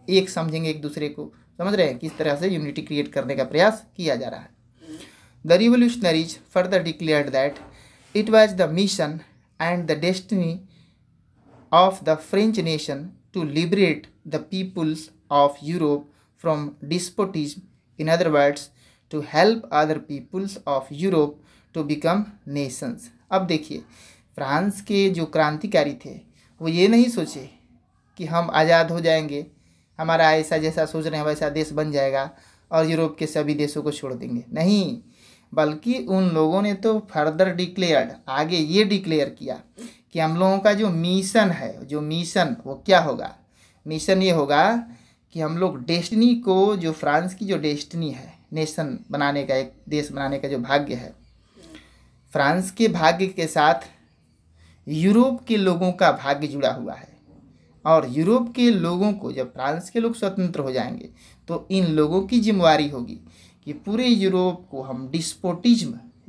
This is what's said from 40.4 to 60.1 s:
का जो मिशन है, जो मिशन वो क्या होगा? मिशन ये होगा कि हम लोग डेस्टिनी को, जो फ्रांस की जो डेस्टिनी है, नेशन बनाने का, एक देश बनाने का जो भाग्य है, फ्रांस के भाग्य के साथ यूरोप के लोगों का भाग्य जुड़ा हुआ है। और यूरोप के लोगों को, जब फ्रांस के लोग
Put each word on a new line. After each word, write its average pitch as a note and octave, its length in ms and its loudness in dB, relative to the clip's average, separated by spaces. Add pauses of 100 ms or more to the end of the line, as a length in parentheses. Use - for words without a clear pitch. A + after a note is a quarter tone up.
का G#3 140 4
जो G#3 160 2
मिशन F#3 600 2
है, C3+ 360 -6
जो D3 160 -6
मिशन D#3+ 540 -2 (100)
वो C3+ 200 -10
क्या F#3 140 6
होगा? D3+ 360 -4 (520)
मिशन D#3 340 0
ये F#3 100 4
होगा E3 580 2 (440)
कि E3 60 -8
हम D#3 180 -4
लोग D3+ 280 -2
डेस्टिनी G#3+ 500 2
को, G3 400 2
जो E3 160 -2
फ्रांस D#3 420 0
की G#3+ 120 -10
जो F#3+ 120 -2
डेस्टिनी D3 540 -4
है, B2+ 220 -16 (200)
नेशन D#3 460 -6 (120)
बनाने C#3+ 320 0
का, C3 120 -2
एक C3+ 180 -4 (160)
देश D3 220 -4
बनाने C#3 280 -6
का C#3+ 80 -6
जो C3+ 120 -4
भाग्य C#3 360 0
है, - 180 -14 (1200)
फ्रांस D#3 380 0
के A3+ 160 0
भाग्य F3 400 2
के E3+ 200 -6
साथ D#3 260 4 (1120)
यूरोप G#3 580 2
के A3+ 120 0
लोगों F#3 340 2
का F3 200 4
भाग्य C#3+ 360 -2
जुड़ा C#3 240 -2
हुआ G#2+ 220 -8
है। - 240 -20 (680)
और D#3 240 4
यूरोप G#3+ 460 0
के A#3+ 140 4
लोगों F#3 440 0
को, B2 180 -8
जब B2+ 220 -6
फ्रांस D3 360 -4
के A#3 100 -4
लोग A#3 160 -2